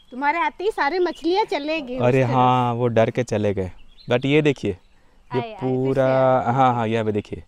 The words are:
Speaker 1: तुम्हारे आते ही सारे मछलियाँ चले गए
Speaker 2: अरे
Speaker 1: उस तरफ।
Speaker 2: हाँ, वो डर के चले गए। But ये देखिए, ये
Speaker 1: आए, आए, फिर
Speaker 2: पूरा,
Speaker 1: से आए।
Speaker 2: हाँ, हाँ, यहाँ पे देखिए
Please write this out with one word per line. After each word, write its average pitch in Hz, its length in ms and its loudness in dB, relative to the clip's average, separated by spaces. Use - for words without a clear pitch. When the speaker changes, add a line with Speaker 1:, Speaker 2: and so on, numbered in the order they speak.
Speaker 1:
तुम्हारे 285 280 -2
आते 320 240 -4
ही 427 80 0
सारे 320 280 -2
मछलियाँ 359 460 0
चले 311 360 -4
गए 254 160 -10
Speaker 2:
अरे 131 260 2
Speaker 1:
उस 123 40 2
तरफ। 127 80 0
Speaker 2:
हाँ, 127 380 2
वो 123 140 -2
डर 113 220 2
के 123 140 -2
चले 104 300 -2
गए। 92 180 -4
But 123 160 0
ये 143 160 4
देखिए, 139 300 -2
ये - 720 -10
Speaker 1:
आए, 220 100 -10
आए, 208 80 -16
फिर 131 100 -4
Speaker 2:
पूरा, 131 760 2
Speaker 1:
से - 40 -2
आए। 123 80 0
Speaker 2:
हाँ, 131 180 4
हाँ, 117 140 -2
यहाँ 110 180 0
पे 107 60 0
देखिए 101 360 -6